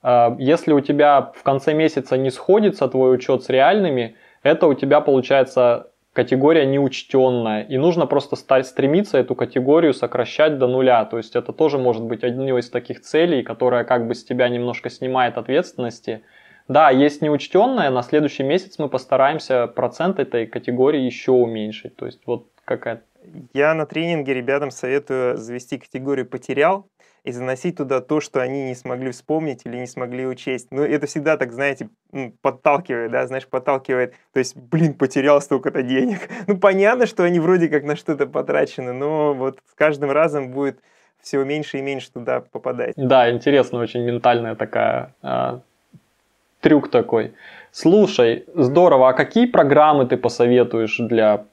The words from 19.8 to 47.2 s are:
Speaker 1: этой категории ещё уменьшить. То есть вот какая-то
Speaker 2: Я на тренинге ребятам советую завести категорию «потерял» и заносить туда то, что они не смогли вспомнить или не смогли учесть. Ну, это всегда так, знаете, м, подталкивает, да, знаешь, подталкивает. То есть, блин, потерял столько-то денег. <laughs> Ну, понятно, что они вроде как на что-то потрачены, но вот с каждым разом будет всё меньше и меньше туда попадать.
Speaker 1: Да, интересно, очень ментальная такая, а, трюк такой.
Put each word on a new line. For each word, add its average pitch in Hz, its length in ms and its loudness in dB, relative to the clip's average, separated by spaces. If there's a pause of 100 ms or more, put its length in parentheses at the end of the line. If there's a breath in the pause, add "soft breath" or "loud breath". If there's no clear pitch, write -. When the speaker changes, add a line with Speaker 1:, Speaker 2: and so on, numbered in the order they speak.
Speaker 1:
этой 120 260 -4
категории 127 540 0
ещё 127 320 -2
уменьшить. 113 640 -2
То 120 100 -12
есть 120 200 -16
вот 120 200 -8 (180)
какая-то 113 380 -8 (520)
Speaker 2:
Я 156 200 2
на 156 120 -4
тренинге 156 480 -4
ребятам 135 360 -4
советую 131 680 -4
завести 120 420 -12
категорию 131 480 -8
«потерял» 151 580 -2 (420)
и 123 60 -10
заносить 127 440 -6
туда 135 240 -4
то, 151 200 -4
что - 220 -6
они 135 240 -6
не 127 80 -8
смогли 127 360 -10
вспомнить 151 540 -6
или 120 140 -12
не 123 80 -10
смогли 127 400 -10
учесть. 127 440 -8
Ну, 135 120 -4
это 147 240 -2
всегда 156 320 -2
так, 123 140 -4
знаете, 131 360 -6 (240)
м, 127 300 -12
подталкивает, 131 680 -2
да, 127 160 -4
знаешь, 131 220 -10
подталкивает. 131 640 -4 (220 soft breath)
То 135 60 0
есть, 127 160 -6
блин, 147 360 -2
потерял 143 480 2
столько-то 139 420 -4
денег. 131 360 -2 (100)
<laughs> 214 180 -14
Ну, 196 120 -2
понятно, 202 480 4
что 185 180 -2
они 175 160 2
вроде 170 280 2
как 143 160 0
на 147 120 -4
что-то 143 300 -4
потрачены, 143 640 -4
но 147 400 -2
вот 131 260 -6 (120)
с - 40 -20
каждым 147 360 0
разом 147 400 0
будет 135 300 -6 (420)
всё 135 220 -2
меньше 147 340 -6
и 135 40 -8
меньше 135 300 -10
туда 123 280 -6
попадать. 123 560 -8
Speaker 1:
Да, 127 340 4
интересно, 123 500 2
очень 120 240 -4
ментальная 120 500 0
такая, 110 680 -4
а, 127 380 -4 (1000)
трюк 151 300 4
такой. 113 420 0 (400 loud breath)